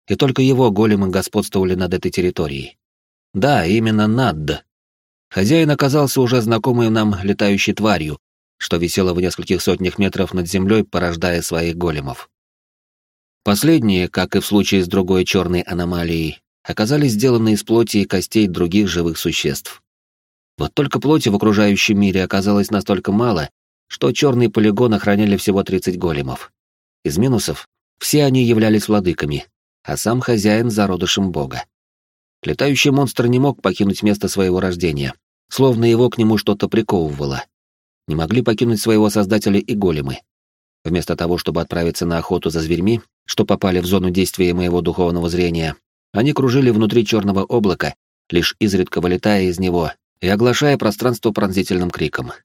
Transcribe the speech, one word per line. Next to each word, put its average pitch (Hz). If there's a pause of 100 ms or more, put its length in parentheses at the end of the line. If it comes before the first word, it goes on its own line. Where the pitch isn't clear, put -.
и 98
только 131
его 131
големы 101
господствовали 92
над 90
этой 90
территорией. 78 (560)
Да, 107
именно 107
над. 80 (680)
Хозяин 151
оказался 143
уже 123
знакомой 113
нам 107
летающей 101
тварью, 87 (400)
что -
висела 87
в 87
нескольких 87
сотнях 90
метров 95
над 87
землей, 98
порождая 87
своих 85
големов. 78 (1160)
Последние, 104
как 92
и 98
в -
случае 98
с 87
другой 92
черной 90
аномалией, 85 (240)
оказались 135
сделаны 113
из 101
плоти 113
и 98
костей 98
других 90
живых 85
существ. - (760)
Вот -
только 139
плоти 147
в 101
окружающем 104
мире 95
оказалось 101
настолько 98
мало, 104 (360)
что -
черный 123
полигон 107
охраняли 101
всего 95
тридцать 92
големов. 71 (540)
Из 76
минусов: 107 (320)
все 147
они 131
являлись 110
владыками, 85 (380)
а 73
сам 120
хозяин — 113
зародышем 95
бога. 73 (800)
Летающий 135
монстр 131
не 123
мог 139
покинуть 98
место 104
своего 92
рождения, 85 (340)
словно 123
его 117
к -
нему 110
что-то 101
приковывало. 73 (640)
Не 78
могли 85
покинуть 110
своего 107
создателя 104
и 127
големы. 76 (680)
Вместо 82
того, 85
чтобы 82
отправиться 85
на 85
охоту 85
за 82
зверьми, 87 (220)
что -
попали 92
в 87
зону 92
действия 90
моего 87
духовного 85
зрения, 82 (360)
они 131
кружили 131
внутри 110
черного 101
облака, 92 (360)
лишь 85
изредка 95
вылетая 92
из 90
него 87 (280)
и 85
оглашая 123
пространство 110
пронзительным 92
криком. - (120)